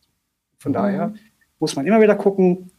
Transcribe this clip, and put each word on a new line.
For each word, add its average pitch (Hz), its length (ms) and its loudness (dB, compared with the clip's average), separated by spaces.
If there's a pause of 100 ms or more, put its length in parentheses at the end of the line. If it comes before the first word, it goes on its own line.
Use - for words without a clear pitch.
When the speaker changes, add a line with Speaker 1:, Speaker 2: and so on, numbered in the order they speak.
(580)
Speaker 1:
Von - 140 -8
Speaker 2:
Mhm. - 40 -2
Speaker 1:
daher 196 380 -4 (460)
muss 156 160 -4
man 139 100 -6
immer 220 160 2
wieder 208 140 4
gucken, 185 640 0